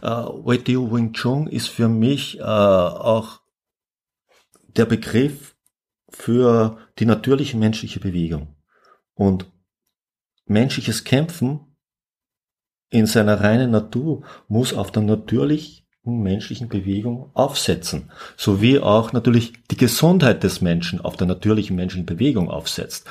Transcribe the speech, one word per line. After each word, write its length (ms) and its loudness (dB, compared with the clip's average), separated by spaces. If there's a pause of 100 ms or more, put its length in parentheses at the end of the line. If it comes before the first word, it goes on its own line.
äh, 80 -6
W 480 -2
T 220 0
U 120 -2
Wing 220 0
Chun 340 -2
ist 220 -6
für 200 0
mich, 520 0
äh, 20 -12
auch 960 2 (1300)
der 120 2
Begriff 680 -2 (540)
für 680 2 (200)
die 80 2
natürliche 520 0
menschliche 420 -2
Bewegung. 560 -4 (580)
Und 320 0 (1000)
menschliches 560 0
Kämpfen 560 -2 (1300)
in 160 4
seiner 340 2
reinen 300 2
Natur 520 -2 (260)
muss 260 0
auf 160 -6
der 120 -2
natürlichen 840 -2 (200)
menschlichen 640 -4
Bewegung 680 -4
aufsetzen, 760 -2 (260)
sowie 420 2
auch 340 2
natürlich 400 2 (180)
die 60 -4
Gesundheit 680 4
des 200 -2
Menschen 400 -2
auf 140 -8
der 100 -2
natürlichen 500 0
menschlichen 300 -6
Bewegung 420 0
aufsetzt. 640 -10